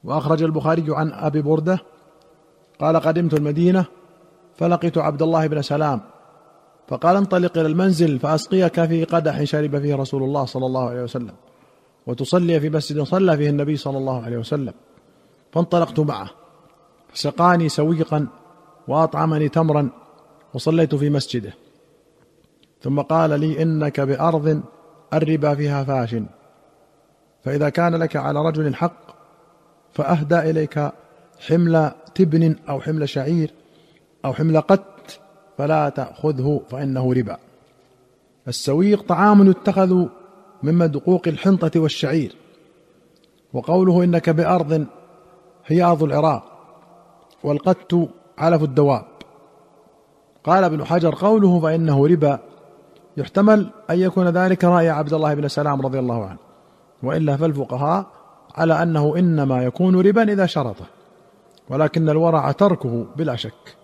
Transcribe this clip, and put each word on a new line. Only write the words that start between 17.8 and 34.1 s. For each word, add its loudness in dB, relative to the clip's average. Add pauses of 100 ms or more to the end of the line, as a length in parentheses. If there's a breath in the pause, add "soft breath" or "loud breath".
وأطعمني 0
تمرا 0 (640)
وصليت 0
في 0
مسجده، -4 (1300)
ثم -4
قال 0
لي: -2
'إنك -2
بأرض 0 (520)
الربا 0
فيها -2
فاش، -4 (1300)
فإذا -2
كان 0
لك -2
على -2
رجل -2
حق -6 (840)
فأهدى 0
إليك -2 (560)
حمل 2 (240)
تبن 2 (140)
أو -4
حمل -4
شعير -2 (720 soft breath)